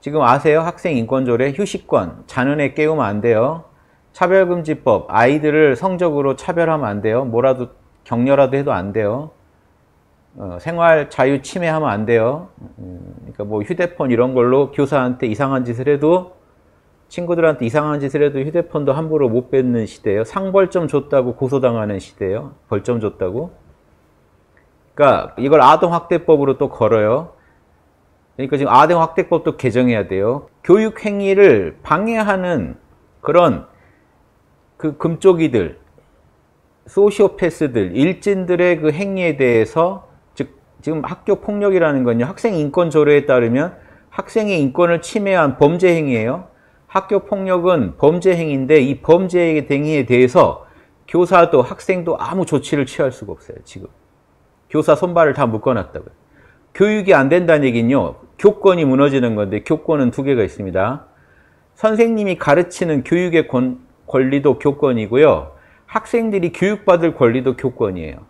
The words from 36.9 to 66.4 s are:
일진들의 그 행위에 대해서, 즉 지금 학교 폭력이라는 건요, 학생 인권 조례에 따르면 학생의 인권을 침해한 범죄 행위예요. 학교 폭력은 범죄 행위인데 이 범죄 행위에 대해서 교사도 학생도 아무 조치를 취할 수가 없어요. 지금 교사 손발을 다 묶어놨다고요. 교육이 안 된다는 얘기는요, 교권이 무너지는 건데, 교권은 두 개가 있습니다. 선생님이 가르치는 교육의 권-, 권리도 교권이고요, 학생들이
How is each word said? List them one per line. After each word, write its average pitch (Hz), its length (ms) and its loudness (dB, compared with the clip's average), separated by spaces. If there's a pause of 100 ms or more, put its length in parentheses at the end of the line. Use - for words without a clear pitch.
일진들의 180 840 0
그 151 100 0
행위에 180 460 -4
대해서, 135 720 0 (260)
즉 - 240 -10 (240)
지금 156 240 -6
학교 196 360 -4
폭력이라는 185 600 0
건요, 117 220 0
학생 190 300 -4
인권 160 340 -2
조례에 147 360 4
따르면 131 520 0 (320)
학생의 208 520 -4
인권을 170 400 0
침해한 180 560 -2
범죄 170 380 2
행위예요. 139 520 -4 (400)
학교 190 320 -2
폭력은 180 800 -2
범죄 175 380 2
행위인데 151 440 2
이 135 220 -2
범죄 170 680 2
행위에 147 360 -2
대해서 123 600 2 (420)
교사도 170 540 4
학생도 175 580 -4
아무 165 260 -4
조치를 139 420 -2
취할 139 240 -2
수가 101 200 -14
없어요. - 320 -18
지금 - 240 -20 (840)
교사 151 260 2
손발을 170 380 2
다 139 120 0
묶어놨다고요. 110 800 -6 (500)
교육이 202 400 2
안 139 160 4
된다는 160 360 2
얘기는요, 117 500 0 (240)
교권이 190 460 4
무너지는 131 500 2
건데, 104 260 -4
교권은 151 480 -2
두 135 140 -8
개가 135 180 0
있습니다. 98 640 -4 (720)
선생님이 220 640 0
가르치는 160 640 0
교육의 170 440 0
권-, 127 380 -4 (220)
권리도 135 500 0
교권이고요, 120 920 0 (340)
학생들이 214 640 -4